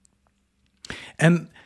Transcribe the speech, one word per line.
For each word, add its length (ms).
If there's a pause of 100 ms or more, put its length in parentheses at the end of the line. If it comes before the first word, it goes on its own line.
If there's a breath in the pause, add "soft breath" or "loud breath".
(1160 loud breath)
En 340 (160 loud breath)